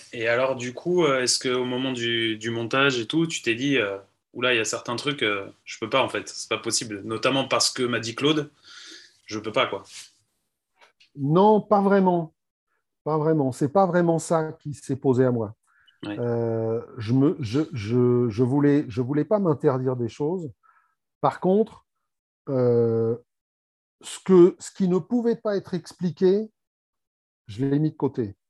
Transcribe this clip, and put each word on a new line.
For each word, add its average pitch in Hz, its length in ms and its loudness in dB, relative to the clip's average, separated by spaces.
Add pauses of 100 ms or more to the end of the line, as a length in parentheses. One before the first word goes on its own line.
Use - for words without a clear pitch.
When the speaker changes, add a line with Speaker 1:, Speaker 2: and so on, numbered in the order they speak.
(120)
Speaker 1:
Et 113 160 -6
alors, 131 280 0
du 123 180 -8
coup, 175 300 0
euh, 135 200 2
est-ce 120 160 0
qu'au 127 240 -2
moment 127 300 -4
du, 117 440 -2
du 113 140 -6
montage 123 480 0
et 110 80 -6
tout, 165 180 0
tu 165 160 -6
t'es 117 140 0
dit, 135 220 0
euh, 101 200 0 (360)
oula, 123 200 0
il 120 40 2
y - 20 2
a 110 60 -2
certains 120 320 -6
trucs, 143 260 -4
euh, 101 260 -2 (140)
je - 160 -16
peux 110 100 -6
pas 131 140 2
en 110 60 -2
fait, 101 180 -6
c'est - 220 -14
pas 110 80 -2
possible. 110 460 -6
Notamment 123 440 -2
parce 117 220 2
que - 140 -4
m'a 120 180 -2
dit 113 120 -8
Claude, 147 380 0 (720)
je 107 140 -8
peux 104 140 -10
pas, 127 120 2
quoi. 101 180 -8 (1300)
Speaker 2:
Non, 185 460 4
pas 208 200 2
vraiment. 185 520 2 (720)
Pas 151 120 -2
vraiment. 151 360 0
C'est 143 180 -2
pas 196 140 4
vraiment 170 340 2
ça 160 340 -2
qui 147 200 -12
s'est 131 240 -8
posé 131 260 4
à 127 80 4
moi. 113 240 -4 (500)
Speaker 1:
Ouais. 104 140 -8
Speaker 2:
Euh, 117 640 -2 (160)
je 113 160 -2
me, 143 260 4
je, 123 220 -2 (100)
je, 123 560 2
je 110 160 0
voulais, 143 460 2
je 113 120 -6
voulais 147 240 -2
pas 208 140 0
m'interdire 131 560 0
des 117 140 -4
choses. 156 420 -6 (680)
Par - 180 0
contre, 202 460 0 (640)
euh, 117 680 2 (840)
ce - 240 -14
que, 180 340 8
ce - 120 -16
qui 190 180 0
ne 180 80 2
pouvait 226 400 0
pas 214 180 -4
être - 180 -6
expliqué, 185 760 0 (960)
je 107 180 -4
l'ai 139 140 2
mis 156 120 0
de 151 60 -20
côté. 127 380 -4 (140)